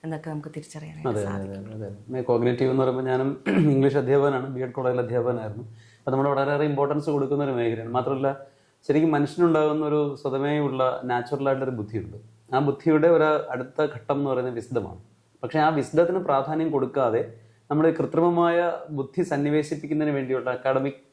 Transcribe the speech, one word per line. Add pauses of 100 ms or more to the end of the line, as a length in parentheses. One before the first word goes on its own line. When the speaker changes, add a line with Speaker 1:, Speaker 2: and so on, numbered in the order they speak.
Speaker 1:
എന്നൊക്കെ
നമുക്ക്
തിരിച്ചറിയാനായിട്ട്
Speaker 2:
അതെ,
അതെ,
Speaker 1:
സാധിക്കും.
Speaker 2:
അതെ,
അതെ. (120)
ഞാൻ
കോഗ്നിറ്റീവ്
എന്ന്
പറയുമ്പോൾ
ഞാനും
<clears throat>
ഇംഗ്ലീഷ്
അധ്യാപകനാണ്,
ബി
എഡ്
കോളേജിലെ
അധ്യാപകനായിരുന്നു.
അപ്പോൾ
നമ്മൾ
വളരെയേറെ
ഇമ്പോർട്ടൻസ്
കൊടുക്കുന്ന
ഒരു
മേഖലയാണ്.
മാത്രമല്ല, (520)
ശരിക്കും
മനുഷ്യനുണ്ടാകുന്ന
ഒരു
സ്വതമേ
ഉള്ള
natural
ആയിട്ടുള്ളൊരു
ബുദ്ധിയുണ്ട്. (380)
ആ
ബുദ്ധിയുടെ
ഒരു (260)
അടുത്ത
ഘട്ടം
എന്ന്
പറയുന്നത്
വിസ്ഡമാണ്. (440)
പക്ഷേ
ആ
വിസ്ഡത്തിന്
പ്രാധാന്യം
കൊടുക്കാതെ (380)
നമ്മൾ
കൃത്രിമമായ (180)
ബുദ്ധി
സന്നിവേശിപ്പിക്കുന്നതിന്
വേണ്ടിയുള്ള
അക്കാഡമിക്